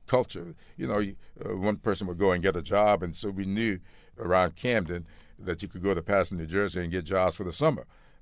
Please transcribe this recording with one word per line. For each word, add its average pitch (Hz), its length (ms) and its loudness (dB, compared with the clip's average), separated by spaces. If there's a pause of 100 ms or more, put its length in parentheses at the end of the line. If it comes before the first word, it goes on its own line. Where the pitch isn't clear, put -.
culture. 127 480 0 (220)
You 156 120 -6
know, 107 100 0
you, 101 180 -2 (280)
uh, 98 120 -6
one 101 200 0
person 104 320 -2
would 87 100 -6
go 95 140 6
and 87 100 0
get 95 140 4
a 85 60 -4
job, 101 400 4
and 85 120 -4
so - 160 -6
we 98 160 -6
knew 101 320 0 (400)
around 90 380 2
Camden 87 500 -2 (320)
that 90 240 -4
you 98 60 -6
could 87 140 -12
go 98 120 2
to 82 80 -2
Paterson, 95 360 2
New 82 80 -6
Jersey 90 360 0
and 85 80 -4
get 87 140 -2
jobs 92 320 2
for 101 80 -6
the 87 80 -6
summer. 143 340 0 (360)